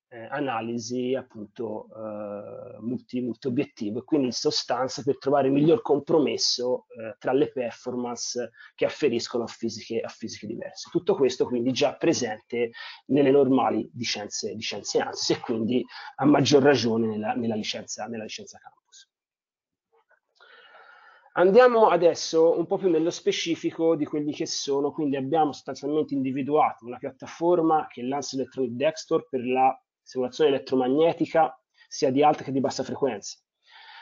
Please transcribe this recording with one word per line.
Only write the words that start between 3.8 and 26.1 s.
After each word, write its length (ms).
e 40
quindi 220
in 60
sostanza 680
per 160
trovare 280
il 60
miglior 300
compromesso, 1040
eh, 300
tra 140
le 180
performance 1000
che 120
afferiscono 580
a 40
fisiche, 520
a 80
fisiche 380
diverse. 440
Tutto 240
questo 320
quindi 260
già 220
presente 760
nelle 240
normali 640
di 120
scienze, 500
di 80
scienze 360
ansys 320
e 100
quindi 440
a 80
maggior 380
ragione 440
nella, 280
nella 200
licenza, 520
nella 180
licenza 340
Campus. 500
Andiamo 520
adesso 720
un 80
po' 100
più 140
nello 200
specifico 840
di 100
quelli 280
che 140
sono, 440
quindi 240
abbiamo 380
sostanzialmente 640